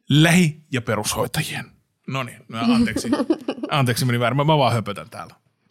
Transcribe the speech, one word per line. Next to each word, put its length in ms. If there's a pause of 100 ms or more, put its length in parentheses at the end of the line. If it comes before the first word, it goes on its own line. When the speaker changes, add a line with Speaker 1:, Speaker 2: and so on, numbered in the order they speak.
(100)
Speaker 1:
Lähi- 500 (120)
ja 100
perushoitajien. 840 (420)
No 160
niin, 140 (120)
no 100 (160)
anteeksi. 340 (340)
Speaker 2:
<laughs> 280
Speaker 1:
Anteeksi, 340
meni 160
väärin. 160
Mä, 80
mä 140
vaan 140
höpötän 380
täällä 240 (360)